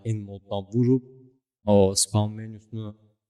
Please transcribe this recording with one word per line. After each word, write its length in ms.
N 180
moddan 400
vurub 300
o 300
spam 380
menüsünü 600